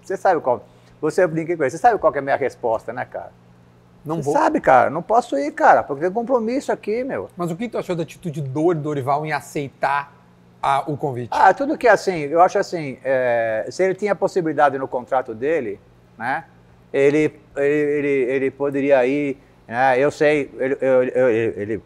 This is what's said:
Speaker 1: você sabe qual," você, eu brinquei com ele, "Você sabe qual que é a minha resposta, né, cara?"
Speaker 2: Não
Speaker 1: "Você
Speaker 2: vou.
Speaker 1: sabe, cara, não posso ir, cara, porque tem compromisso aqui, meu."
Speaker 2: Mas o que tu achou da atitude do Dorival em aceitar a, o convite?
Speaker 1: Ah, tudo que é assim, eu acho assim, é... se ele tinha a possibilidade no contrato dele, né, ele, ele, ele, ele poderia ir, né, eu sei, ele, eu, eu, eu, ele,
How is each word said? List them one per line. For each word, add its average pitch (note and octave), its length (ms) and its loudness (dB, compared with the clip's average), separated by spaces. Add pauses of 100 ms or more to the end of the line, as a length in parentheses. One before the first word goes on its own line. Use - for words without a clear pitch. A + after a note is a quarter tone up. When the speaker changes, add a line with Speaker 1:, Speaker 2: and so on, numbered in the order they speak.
Speaker 1:
você F#3+ 140 -6
sabe F#3 240 0
qual," B2 240 -2 (360)
você, D#3 220 0
eu F3+ 60 4
brinquei E3 280 -4
com D#3+ 60 -2
ele, C3 80 0
"Você D#3+ 80 -12
sabe A#3+ 180 4
qual D#3 160 2
que D3 60 -4
é - 20 -2
a C3+ 40 -8
minha C3+ 120 0
resposta, A#2 560 -4
né, A#2+ 120 -8
cara?" F#2 260 -12 (760)
Speaker 2:
Não D#3 120 -4
Speaker 1:
"Você D#3 60 -6
Speaker 2:
vou. C#3 100 -2
Speaker 1:
sabe, D#4 280 2
cara, B2 300 6
não D#3+ 120 -6
posso B3 360 0
ir, D4 140 -4
cara, G#3 320 6
porque C3+ 180 -6
tem F#3 80 0
compromisso A#3 600 -2
aqui, G#3+ 320 -4
meu." B2 320 -6
Speaker 2:
Mas F3 160 -6
o - 20 -6
que A3+ 140 -8
tu A3+ 100 -6
achou F#3 160 -6
da E3+ 80 -4
atitude D#3 400 -10
do D#3 320 0
Dorival C#3+ 500 -2
em D#3 60 -6
aceitar C#3+ 840 -4 (500)
a, C#3 240 0
o D3 100 -4
convite? B2 340 -6
Speaker 1:
Ah, G3 220 4
tudo C#4 240 -2
que - 100 -2
é A3+ 40 6
assim, F#3 300 2
eu D3 200 0
acho F#3 180 4
assim, D#3 460 -6
é... A#2 680 0
se F3+ 140 0
ele F#3+ 100 0
tinha G3+ 180 -2
a - 40 2
possibilidade D3+ 640 0
no C3+ 100 -6
contrato B2+ 460 -4
dele, A#2+ 440 -4 (380)
né, C3+ 300 -6 (440)
ele, C#3+ 480 2 (160)
ele, C#3 120 -2
ele, D3 420 0
ele C3+ 420 0
poderia C#3 540 2
ir, C#3 340 -2 (300)
né, B2+ 300 2
eu C#3+ 120 2
sei, D3 480 0
ele, C3 220 -2
eu, B2+ 220 4
eu, B2+ 280 2
eu, A2 300 0
ele, G#2 260 -6